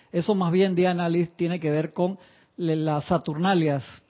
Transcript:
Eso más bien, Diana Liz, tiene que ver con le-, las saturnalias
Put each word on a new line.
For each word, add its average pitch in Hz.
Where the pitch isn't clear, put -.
Eso 175
más 180
bien, 185
Diana 175
Liz, 170
tiene 175
que 160
ver 156
con 185
le-, 165
las 156
saturnalias 160